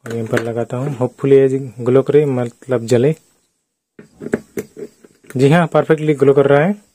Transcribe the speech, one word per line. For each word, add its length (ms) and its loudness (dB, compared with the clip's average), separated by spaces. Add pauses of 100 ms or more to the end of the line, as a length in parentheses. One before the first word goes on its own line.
और 100 -10
यहाँ 120 -6
पर 160 -4
लगाता 340 -6
हूँ। 200 -8
Hopefully 360 -2
ये 260 4 (220)
ग्लो 220 2
करे, 240 2
मतलब 580 -4
जले। 300 2 (2250)
जी 140 4
हाँ, 160 2
perfectly 480 0
glow 200 2
कर 120 4
रहा 140 4
है। 120 0 (220)